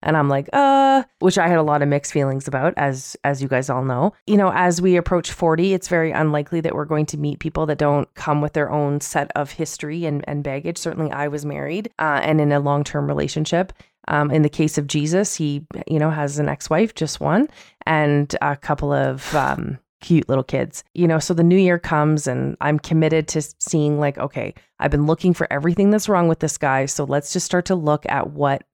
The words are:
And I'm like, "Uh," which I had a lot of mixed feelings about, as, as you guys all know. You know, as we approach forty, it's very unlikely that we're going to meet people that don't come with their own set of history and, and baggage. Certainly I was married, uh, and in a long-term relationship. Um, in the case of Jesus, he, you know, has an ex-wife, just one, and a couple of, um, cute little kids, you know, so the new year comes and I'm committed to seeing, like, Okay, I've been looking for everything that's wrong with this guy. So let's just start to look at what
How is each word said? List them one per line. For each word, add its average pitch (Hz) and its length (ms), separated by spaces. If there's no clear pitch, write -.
And 156 160
I'm 143 100
like, 139 240
"Uh," 269 500
which 185 180
I 170 100
had 175 100
a 160 40
lot 147 180
of 143 80
mixed 143 240
feelings 135 340
about, 135 300
as, 135 480
as 143 160
you 135 80
guys 131 220
all 127 140
know. 131 280
You 208 100
know, 196 180
as 175 280
we 180 160
approach 170 340
forty, 170 400
it's 180 160
very 165 240
unlikely 151 480
that 160 140
we're 151 100
going 151 220
to 156 120
meet 147 200
people 156 280
that 147 120
don't 143 380
come 147 260
with 147 100
their 147 180
own 143 300
set 143 340
of 143 160
history 156 540
and, 147 240
and 147 160
baggage. 147 320
Certainly 160 360
I 143 160
was 147 180
married, 147 520
uh, 151 240
and 156 160
in 147 140
a 143 80
long-term 143 460
relationship. 151 680
Um, 147 220
in 156 120
the 147 60
case 151 300
of 143 100
Jesus, 160 480
he, 143 280
you 160 120
know, 151 120
has 147 280
an 143 100
ex-wife, 160 460
just - 260
one, 165 260
and 147 540
a 143 160
couple 143 360
of, 135 420
um, 135 440
cute - 280
little 135 140
kids, - 400
you 175 120
know, 160 120
so 170 160
the 165 100
new 180 140
year 180 200
comes 151 480
and 131 360
I'm 151 160
committed 160 500
to 156 140
seeing, 147 400
like, 143 160
Okay, 123 380
I've 147 120
been 147 160
looking 165 280
for - 180
everything 170 380
that's 208 180
wrong 180 180
with 160 140
this 156 160
guy. 135 300
So 139 180
let's 139 300
just 180 100
start 180 220
to 190 80
look 151 340
at - 220
what 143 320